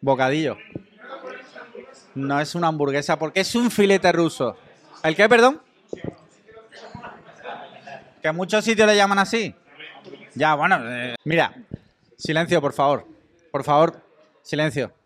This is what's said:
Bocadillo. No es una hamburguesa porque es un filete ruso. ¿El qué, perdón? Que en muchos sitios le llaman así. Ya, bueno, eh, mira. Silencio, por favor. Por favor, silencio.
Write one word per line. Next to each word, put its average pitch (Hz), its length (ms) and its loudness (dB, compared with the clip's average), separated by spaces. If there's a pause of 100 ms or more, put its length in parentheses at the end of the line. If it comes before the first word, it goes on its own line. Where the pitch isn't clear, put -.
Bocadillo. 131 560 0 (1600)
No 139 240 -2
es 151 160 -4
una 170 140 0
hamburguesa 147 500 -2
porque 160 220 -4
es 185 140 -4
un 233 160 2
filete 196 420 4
ruso. 156 460 -2 (440)
¿El 160 140 0
qué, 202 100 4
perdón? 247 360 6 (2500)
Que 156 80 -2
en 160 80 -2
muchos 190 260 -2
sitios 214 240 4
le 214 80 6
llaman 196 260 4
así. 196 340 -2 (800)
Ya, 151 200 2
bueno, 165 300 2
eh, 123 300 -10 (100)
mira. 147 300 0 (640)
Silencio, 160 420 0
por 139 140 -4
favor. 139 320 0 (440)
Por 139 140 -14
favor, 151 380 2 (400)
silencio. 143 500 -4 (140)